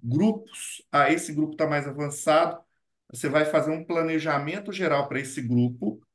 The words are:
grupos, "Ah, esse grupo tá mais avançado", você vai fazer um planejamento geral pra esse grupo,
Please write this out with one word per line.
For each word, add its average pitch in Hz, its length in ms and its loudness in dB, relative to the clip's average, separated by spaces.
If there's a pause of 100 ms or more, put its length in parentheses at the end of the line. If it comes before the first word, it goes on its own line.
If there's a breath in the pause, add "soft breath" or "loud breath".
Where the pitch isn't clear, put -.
grupos, - 880 0
"Ah, 143 200 4
esse 160 220 -2
grupo 151 220 -2
tá 156 120 0
mais 143 200 0
avançado", 147 720 0 (500)
você - 180 -4
vai 151 160 4
fazer 151 260 2
um 160 140 -4
planejamento 160 840 -2
geral 156 360 0
pra 135 120 -4
esse 135 220 -6
grupo, 123 600 0 (140)